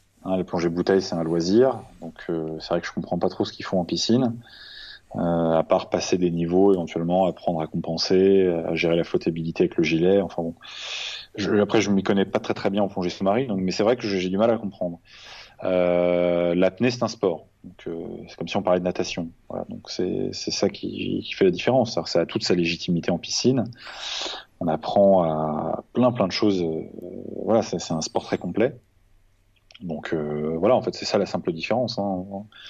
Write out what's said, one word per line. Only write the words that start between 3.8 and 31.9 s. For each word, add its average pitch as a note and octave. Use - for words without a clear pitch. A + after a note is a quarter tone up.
piscine, A#2
euh, E2+
à D#2+
part -
passer F2+
des F2+
niveaux, F2
éventuellement, F2
apprendre E2+
à D#2+
compenser, F#2
à E2+
gérer E2
la E2+
flottabilité E2
avec -
le E2+
gilet, E2+
enfin E2+
bon. E2
Je, -
après, G#2
je G2
m'y F#2+
connais G2
pas -
très, -
très -
bien G2+
en G2
plongée F#2
sous-marine, G#2+
donc, G2
mais F#2
c'est G#2
vrai A#2
que A#2
j'ai, G2
j'ai F2+
du F#2+
mal A2+
à A2
comprendre. F#2
Euh, F2
l'apnée, F#2+
c'est B2
un A2
sport. F2+
Donc, F2+
euh, E2+
c'est -
comme E2+
si -
on G2
parlait F2+
de -
natation. F2+
Voilà, F#2
donc -
c'est, F#2+
c'est -
ça -
qui, F#2+
qui -
fait -
la F3+
différence. B2
C'est-à-dire E2
que -
ça E2+
a E2+
toute -
sa F#2+
légitimité E2+
en F2
piscine. A#2+
On E2+
apprend F#2+
à D#2
plein, A#2+
plein A2+
de F2+
choses. G2
Euh, D#2+
voilà, G#2+
c'est, F2
c'est -
un D#2+
sport -
très -
complet. -
Donc, D#2
euh, D2+
voilà, A2
en G#2+
fait, F2+
c'est -
ça -
la G2
simple F2+
différence, A2